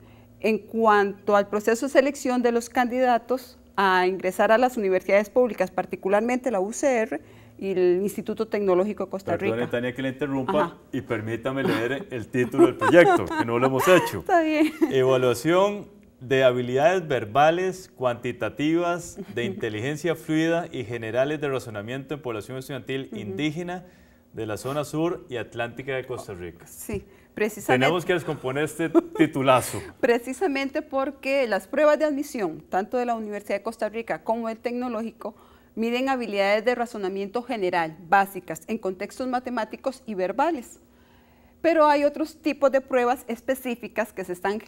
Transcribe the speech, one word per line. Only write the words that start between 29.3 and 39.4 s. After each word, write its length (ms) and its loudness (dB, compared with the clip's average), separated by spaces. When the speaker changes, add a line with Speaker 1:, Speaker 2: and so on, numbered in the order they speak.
Speaker 1:
<laughs> 100 -20
Precisamente 840 0
porque 640 -2
las 200 -2
pruebas 320 4
de 60 0
admisión, 640 -4
tanto 280 -2
de 80 -2
la 80 -2
Universidad 440 -6
de 60 -10
Costa 260 -6
Rica 340 -8
como 240 -2
del 100 -8
Tecnológico, 800 -6
miden 320 -2
habilidades 560 0
de 100 2
razonamiento 680 -4
general, 540 -2
básicas, 600 0
en 100 -4
contextos 500 -6
matemáticos 800 -6